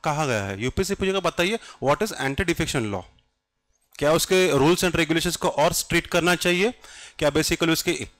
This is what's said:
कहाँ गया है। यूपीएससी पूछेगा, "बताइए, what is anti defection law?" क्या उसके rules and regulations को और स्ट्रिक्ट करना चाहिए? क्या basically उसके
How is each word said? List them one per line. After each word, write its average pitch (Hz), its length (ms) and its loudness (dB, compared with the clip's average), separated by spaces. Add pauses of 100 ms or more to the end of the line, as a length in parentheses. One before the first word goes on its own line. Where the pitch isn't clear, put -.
कहाँ 151 220 -2
गया 107 180 0
है। 98 180 -6
यूपीएससी 190 320 -4
पूछेगा, 190 260 -2
"बताइए, 185 380 -2 (260)
what 147 180 2
is 214 100 -4
anti 139 320 -2
defection 156 380 -2
law?" 101 200 -4 (960)
क्या 147 140 2
उसके 180 400 2
rules 147 280 4
and 175 120 0
regulations 160 440 0
को 185 120 -2
और 147 240 2
स्ट्रिक्ट - 360 -2
करना 175 260 2
चाहिए? 180 400 0 (440)
क्या 147 120 2
basically 160 420 0
उसके 147 340 -2 (140)